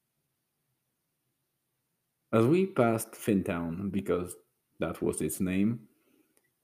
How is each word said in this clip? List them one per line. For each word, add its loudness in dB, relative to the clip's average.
As 6
we 4
passed 0
Fintown, -2
because -4
that -4
was -2
its -4
name, 0